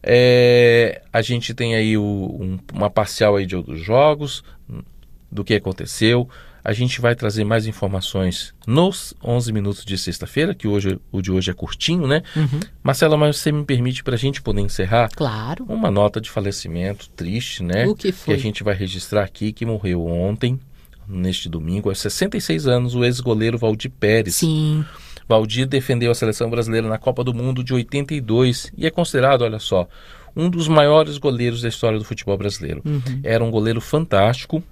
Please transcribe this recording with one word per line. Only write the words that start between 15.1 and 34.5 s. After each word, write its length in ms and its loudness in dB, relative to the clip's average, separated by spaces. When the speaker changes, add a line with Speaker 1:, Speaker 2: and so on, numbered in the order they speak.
Speaker 2:
Claro. 500 -4
Speaker 1:
uma 240 -2
nota 300 2
de 80 -12
falecimento 880 -6
triste, 460 -6
né? 240 0
Speaker 2:
O 80 2
que 180 -2
foi? 220 -2
Speaker 1:
Que 60 0
a 20 -4
gente 200 -4
vai 120 0
registrar 500 -2
aqui, 300 -6
que 100 -8
morreu 420 -2
ontem, 540 -2
neste 400 -4
domingo, 400 -4
aos 100 -4
sessenta 380 -2
e 60 -2
seis 240 -2
anos, 280 2
o 100 2
ex-goleiro 520 0
Valdir 340 -2
Pérez. 460 2
Speaker 2:
Sim. 480 2
Speaker 1:
Valdir 400 2
defendeu 440 0
a 40 2
seleção 360 -2
brasileira 360 0
na 120 -2
Copa 260 -2
do 80 -2
Mundo 320 -2
de 80 -4
oitenta 400 -2
e 80 -4
dois 560 2
e 100 -2
é 40 2
considerado, 520 2
olha 160 -2
só, 300 0
um 140 0
dos 180 -2
maiores 480 6
goleiros 460 -2
da 60 -2
história 300 0
do 60 -6
futebol 320 -4
brasileiro. 480 -6
Speaker 2:
Uhum. 380 -4
Speaker 1:
Era 200 0
um 80 0
goleiro 300 0
fantástico. 920 0